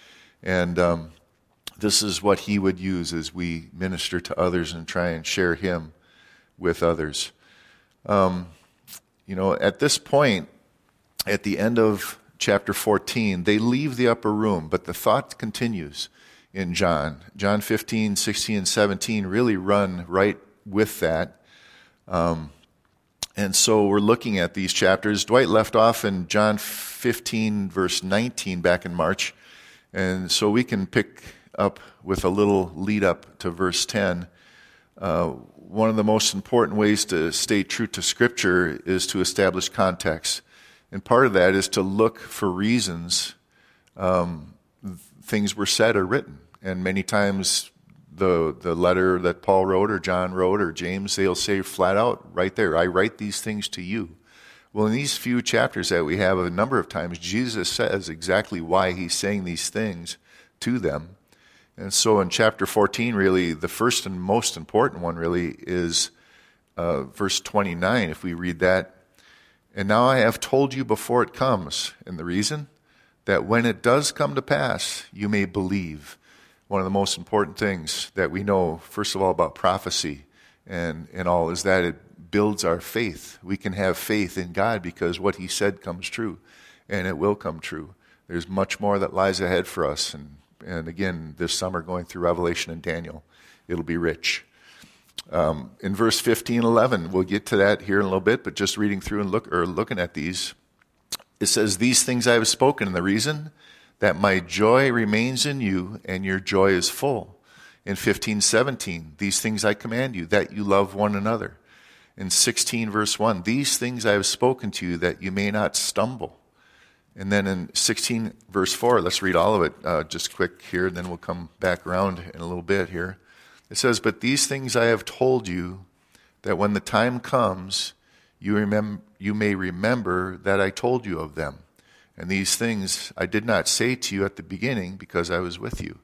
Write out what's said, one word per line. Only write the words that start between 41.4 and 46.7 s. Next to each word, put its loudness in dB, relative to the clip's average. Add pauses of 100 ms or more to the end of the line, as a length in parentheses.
is 0
to 0
look 2
for -4
reasons, -2 (600)
um, -2 (680)
things -2
were -2
said 2
or 2
written. -4 (220)
And -6